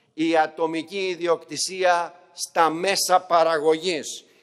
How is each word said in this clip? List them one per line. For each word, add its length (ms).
Η 220
ατομική 720
ιδιοκτησία 1120
στα 380
μέσα 500
παραγωγής. 1040